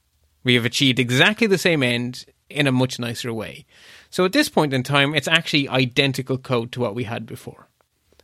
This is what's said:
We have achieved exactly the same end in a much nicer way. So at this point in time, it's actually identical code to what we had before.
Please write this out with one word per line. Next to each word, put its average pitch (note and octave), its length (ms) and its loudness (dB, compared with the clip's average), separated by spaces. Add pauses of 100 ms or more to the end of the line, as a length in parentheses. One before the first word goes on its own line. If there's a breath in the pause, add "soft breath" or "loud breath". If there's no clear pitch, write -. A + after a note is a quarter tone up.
(480)
We B2 60 6
have A#2 100 4
achieved B2+ 340 2
exactly D3+ 480 2
the F#3+ 120 2
same E3 240 2
end B2 420 -2 (240)
in D3 180 -2
a C3+ 60 2
much B2+ 260 0
nicer A#2+ 360 -8
way. G2+ 320 -10 (420 loud breath)
So - 160 0
at F#3+ 80 0
this D4 160 2
point D3+ 240 0
in B2+ 100 0
time, C#3+ 320 0
it's C#3+ 140 -2
actually D#3+ 400 0
identical C3 720 0
code A#2+ 340 -4
to B2 80 -6
what G#2+ 140 -2
we A#2+ 100 -6
had A2+ 220 -8
before. - 420 -18 (560)